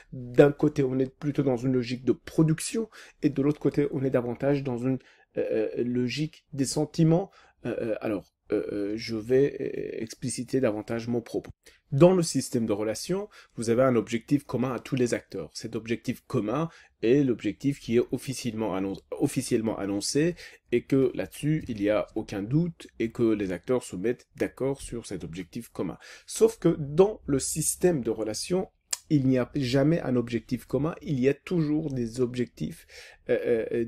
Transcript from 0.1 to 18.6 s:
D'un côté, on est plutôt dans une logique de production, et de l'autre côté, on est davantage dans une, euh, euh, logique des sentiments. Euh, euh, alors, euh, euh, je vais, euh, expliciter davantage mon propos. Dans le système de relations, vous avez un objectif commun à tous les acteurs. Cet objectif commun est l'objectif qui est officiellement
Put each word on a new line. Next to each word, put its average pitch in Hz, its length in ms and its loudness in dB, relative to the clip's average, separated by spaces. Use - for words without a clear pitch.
D'un 131 400 6
côté, 147 300 2
on 131 160 0
est 131 120 0
plutôt 147 320 -2
dans 131 140 2
une 127 160 0
logique 127 320 -2
de 117 80 4
production, - 800 0
et 147 80 2
de 131 100 -2
l'autre 147 200 0
côté, 143 300 0
on 135 140 -2
est 135 60 0
davantage 127 520 0
dans 127 140 -4
une, 127 220 -2
euh, 110 400 0
euh, 120 60 0
logique 123 680 -4
des 135 140 -2
sentiments. 160 640 2
Euh, 120 160 -4
euh, 113 220 -2
alors, 101 320 -6
euh, 104 220 0
euh, 101 240 -4
je 113 200 -6
vais, 127 440 2
euh, - 420 -6
expliciter 123 580 -4
davantage 117 480 -2
mon 117 140 -2
propos. - 280 -8
Dans 170 240 8
le 175 80 4
système 127 420 -2
de 107 80 0
relations, 110 560 -4
vous 113 140 -4
avez 117 140 4
un 127 140 4
objectif 117 480 0
commun 123 280 -2
à 110 60 -6
tous - 180 -6
les 123 160 2
acteurs. 95 400 -6
Cet 113 240 -10
objectif 113 500 -6
commun 127 440 -2
est 131 200 6
l'objectif 123 580 0
qui 113 160 0
est 120 60 6
officiellement 110 640 -4